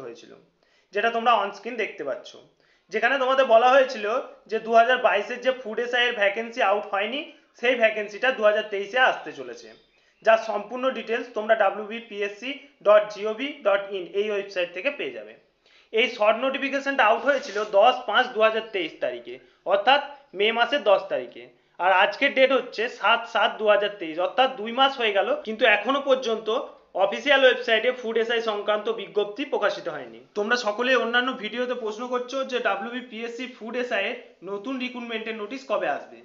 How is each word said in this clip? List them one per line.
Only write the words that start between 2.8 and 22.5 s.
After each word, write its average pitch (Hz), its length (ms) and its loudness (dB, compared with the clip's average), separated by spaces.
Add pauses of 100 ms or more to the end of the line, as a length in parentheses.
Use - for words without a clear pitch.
যেখানে 226 320 0
তোমাদের 262 300 4
বলা 240 220 8
হয়েছিল 254 300 2 (460)
যে 220 140 -2
দু 226 140 -6
হাজার 240 260 6
বাইশের 202 400 0
যে 262 60 2 (100)
food 214 220 -10
এসআই 240 240 0
এর 240 140 -2
vacancy 226 480 0
out 202 240 2
হয়নি, 220 260 -4 (400)
সেই 247 220 2
ভ্যাকেন্সিটা 208 560 0
দু 220 120 -6
হাজার 214 220 2
তেইশে 202 280 -2 (120)
আসতে - 280 -8
চলেছে, 117 300 -14 (560)
যার 220 240 6
সম্পূর্ণ 220 360 -6 (120)
details 226 300 -6 (100)
তোমরা 220 260 2
ডাব্লিউবিপিএসসি 208 880 -4 (360)
ডট 208 160 8 (100)
জিওভি 220 360 -6 (180)
ডট 196 140 4 (140)
ইন 180 80 -8 (160)
এই 214 100 -2
website 196 460 -6
থেকে 190 220 -4
পেয়ে 131 200 -8
যাবে। 107 160 -16 (600)
এই 233 220 2
short 214 300 4
নোটিফিকেশনটা 269 640 0
আউট 233 200 2
হয়েছিল 202 280 -2 (200)
দশ 247 180 8 (140)
পাঁচ 233 160 2 (100)
দু 214 120 -2
হাজার 220 260 -2
তেইশ 165 180 -4 (120)
তারিখে, 123 320 -6 (380)
অর্থাৎ 247 280 4 (360)
মে 208 100 2 (100)
মাসের 240 320 2
দশ 190 120 6 (100)
তারিখে, 123 320 -8 (360)
আর 180 120 4 (120)
আজকের 208 340 2
date 262 200 6